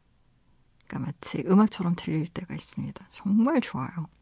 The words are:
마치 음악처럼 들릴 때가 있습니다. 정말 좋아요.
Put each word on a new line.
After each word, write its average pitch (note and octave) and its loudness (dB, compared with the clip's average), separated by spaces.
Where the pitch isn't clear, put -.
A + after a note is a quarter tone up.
마치 - -6
음악처럼 F#3 4
들릴 D#3+ -2
때가 - -8
있습니다. - -10
정말 A3+ 2
좋아요. - -6